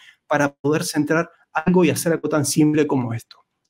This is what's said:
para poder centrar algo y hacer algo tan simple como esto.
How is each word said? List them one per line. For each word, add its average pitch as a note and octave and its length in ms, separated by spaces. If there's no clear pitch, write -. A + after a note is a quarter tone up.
para C#3+ 260
poder D#3 320
centrar D#3+ 460
algo F3+ 320
y D3+ 60
hacer E3 220
algo D3+ 160
tan D3+ 160
simple D3+ 420
como B2+ 260
esto. - 260